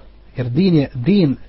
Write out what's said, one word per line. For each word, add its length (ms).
jer 100
din 280
je, 200
din, 420